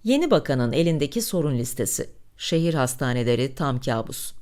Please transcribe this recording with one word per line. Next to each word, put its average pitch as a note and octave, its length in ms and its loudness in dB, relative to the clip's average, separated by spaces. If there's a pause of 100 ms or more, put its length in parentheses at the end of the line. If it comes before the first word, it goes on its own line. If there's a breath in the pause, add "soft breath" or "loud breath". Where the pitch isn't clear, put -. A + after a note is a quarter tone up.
Yeni C#4 280 4
bakanın C3 400 4
elindeki D#3+ 500 2
sorun D3+ 360 0
listesi. - 520 -4 (280)
Şehir E3 360 0
hastaneleri B2+ 800 0
tam C3+ 240 -2
kabus. A2+ 640 -4